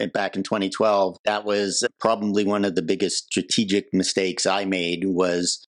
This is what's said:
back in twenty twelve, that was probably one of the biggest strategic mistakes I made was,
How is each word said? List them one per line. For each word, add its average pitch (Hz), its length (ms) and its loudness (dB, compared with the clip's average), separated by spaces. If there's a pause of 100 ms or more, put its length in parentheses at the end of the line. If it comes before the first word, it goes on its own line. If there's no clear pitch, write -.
(120)
back 98 240 -2
in 95 60 -4
twenty 98 260 -2
twelve, 101 560 2
that 104 220 -2
was 101 420 0 (100)
probably 107 460 2
one 101 220 2
of 90 80 -2
the 87 80 0
biggest 92 460 -2
strategic 101 680 0
mistakes 95 500 0
I 98 220 0
made 87 400 -2
was, 90 600 0